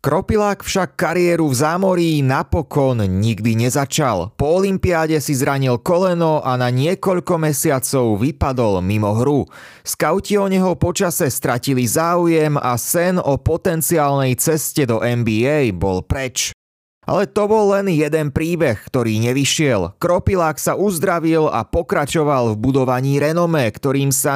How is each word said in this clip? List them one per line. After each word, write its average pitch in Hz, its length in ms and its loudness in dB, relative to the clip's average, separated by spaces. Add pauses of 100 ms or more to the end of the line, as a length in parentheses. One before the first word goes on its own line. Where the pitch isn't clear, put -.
Kropilák 196 640 0
však - 320 -4
kariéru 170 480 0
v 131 160 0
zámorí 175 480 0 (160)
napokon 135 800 0
nikdy 107 480 0
nezačal. 120 800 0
Po 156 240 0
olympiáde 170 640 0
si - 80 -6
zranil 135 480 0
koleno 170 640 2
a 127 160 -2
na 123 160 0
niekoľko 175 640 0
mesiacov 135 800 0
vypadol 123 640 0
mimo 104 320 0
hru. 127 320 0 (400)
Skauti 175 560 -2
o 196 80 -2
neho 185 240 2
počase 170 560 -2
stratili 127 560 -2
záujem 160 720 2
a 123 160 -2
sen 175 480 0
o 139 160 0
potenciálnej 151 1040 0
ceste 156 480 0
do 113 160 2
N 120 160 0
B 110 240 0
A 143 240 2
bol 92 320 -2
preč. - 480 -6 (560)
Ale 190 240 0
to 208 160 0
bol 214 240 2
len 196 160 0
jeden 151 480 0
príbeh, 160 480 0
ktorý 113 480 -2
nevyšiel. 127 720 0
Kropilák 175 560 0
sa 165 160 -2
uzdravil 165 720 0
a 117 160 -2
pokračoval 147 960 0
v - 0 -
budovaní 131 640 0
renome, 160 480 0
ktorým 139 400 0
sa 139 260 -2